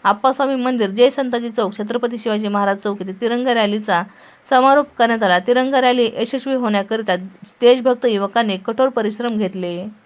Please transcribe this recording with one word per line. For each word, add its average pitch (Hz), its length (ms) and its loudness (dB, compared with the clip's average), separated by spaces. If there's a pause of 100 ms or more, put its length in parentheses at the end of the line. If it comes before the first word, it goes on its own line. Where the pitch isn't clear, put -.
आप्पास्वामी 262 500 0
मंदिर, 247 360 0
जय 240 200 4
संताजी 240 400 -4
चौक, 214 280 -2
छत्रपती 233 400 -4
शिवाजी 214 300 -4
महाराज 202 280 0
चौक 202 240 -6
येथे 190 120 -8
तिरंगा 240 420 -2
रॅलीचा 214 480 0 (480)
समारोप 269 360 4 (120)
करण्यात 233 240 2
आला. 180 160 4
तिरंगा 254 420 2
रॅली 247 380 2
यशस्वी 262 360 -4
होण्याकरिता 214 640 -2 (440)
देशभक्त 247 460 4
युवकांनी 202 500 0
कठोर 226 320 0
परिश्रम 226 500 -4
घेतले. 185 680 -6